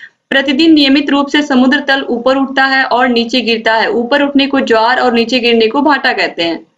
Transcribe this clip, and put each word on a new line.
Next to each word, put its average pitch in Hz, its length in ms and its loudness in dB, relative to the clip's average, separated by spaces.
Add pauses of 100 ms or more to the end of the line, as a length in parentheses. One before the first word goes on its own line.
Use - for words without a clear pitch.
(300)
प्रतिदिन 277 440 2
नियमित 285 360 2
रूप 277 180 0
से 294 140 0
समुद्र 262 380 2
तल 277 220 -2
ऊपर 240 340 -2
उठता 269 300 0
है 269 180 0
और 247 240 0
नीचे 233 340 -2
गिरता 220 320 -2
है। 214 180 0
ऊपर 240 300 -2
उठने 277 260 0
को 269 120 -2
ज्वार 226 400 0
और 247 140 0
नीचे 233 260 0
गिरने 226 280 2
को 277 140 -2
भाटा 269 320 0
कहते 180 300 -4
हैं। 165 240 -6 (100)